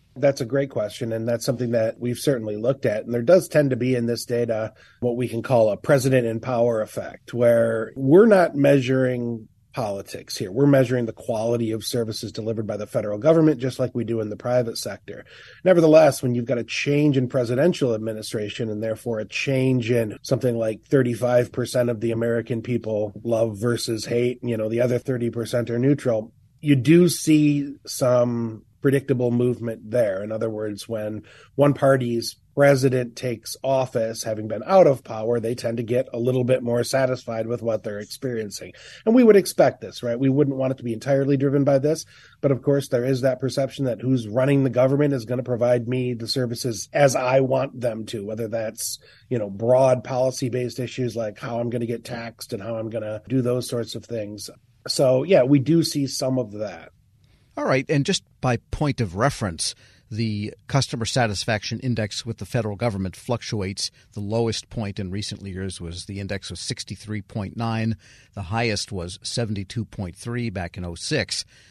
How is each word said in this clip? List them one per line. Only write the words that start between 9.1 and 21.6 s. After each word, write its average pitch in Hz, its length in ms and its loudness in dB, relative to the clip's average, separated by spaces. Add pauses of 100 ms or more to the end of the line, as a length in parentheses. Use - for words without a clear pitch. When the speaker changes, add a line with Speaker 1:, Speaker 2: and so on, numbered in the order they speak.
Speaker 1:
politics 98 640 -8
here. 98 160 -8
We're 139 140 4
measuring 127 380 4
the 110 60 -4
quality 117 640 -2
of 107 100 -6
services 110 480 -6
delivered 110 340 -6
by 104 120 -6
the 104 100 -8
federal 104 300 -4
government, 156 420 6
just 127 180 -4
like 123 160 -2
we 120 120 -4
do 113 160 -2
in 107 80 -4
the 101 80 -8
private 123 400 0
sector. - 480 -12 (400)
Nevertheless, 160 580 8
when 123 100 0
you've 120 120 -2
got 120 120 -2
a 117 60 -4
change 143 540 2
in 127 100 2
presidential 127 640 2
administration 110 760 -6
and 104 120 -6
therefore 110 380 -4
a 107 60 -6
change 131 640 0
in 113 300 0
something 120 360 0
like 110 280 -4
thirty-five 123 640 2
percent 120 380 -2